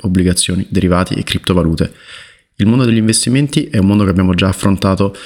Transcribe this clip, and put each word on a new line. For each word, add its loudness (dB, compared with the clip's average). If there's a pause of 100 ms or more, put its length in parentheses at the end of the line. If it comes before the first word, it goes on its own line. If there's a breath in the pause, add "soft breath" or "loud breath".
obbligazioni, 0
derivati 0
e -4
criptovalute." -2 (600 loud breath)
Il 0
mondo 2
degli 2
investimenti 0
è -4
un 2
mondo 2
che 2
abbiamo 2
già 0
affrontato 0 (100)